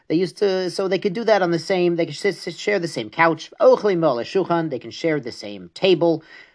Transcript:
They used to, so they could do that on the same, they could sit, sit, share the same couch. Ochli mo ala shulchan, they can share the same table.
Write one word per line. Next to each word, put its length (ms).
They 80
used 200
to, 320
so 180
they 120
could 160
do 100
that 160
on 100
the 80
same, 380
they 80
could 100
sit, 220
sit, 180
share 240
the 80
same 220
couch. 420
Ochli 360
mo 120
ala 120
shulchan, 460
they 100
can 120
share 280
the 140
same 400
table. 500